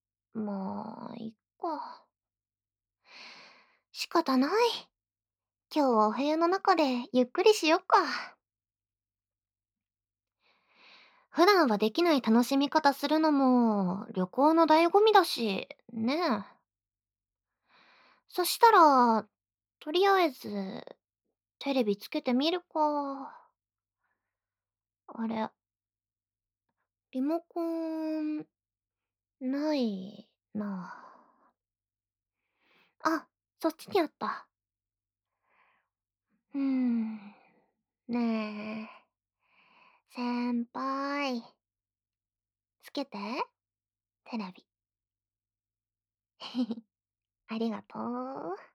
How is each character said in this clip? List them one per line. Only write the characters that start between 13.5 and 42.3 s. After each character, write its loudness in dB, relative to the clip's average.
旅 -2
行 2
の 4
醍 4
醐 4
味 6
だ 6
し、 -4
ね -4
え。 -2
そ -4
し -4
た 8
ら、 6
と -12
り 2
あ 6
え 2
ず、 -10
テ -4
レ 2
ビ 0
つ -18
け -6
て -2
み 2
る -4
か。 -4
あ -8
れ。 -6
リ -6
モ -2
コ -8
ン、 -6
な -2
い -6
な -10
あ。 0
あ、 -4
そ -2
っ -14
ち -20
に 0
あ 0
っ -8
た。 -10
う -4
ー -4
ん。 -2
ね -4
え。 -18
先 -4
輩。 -4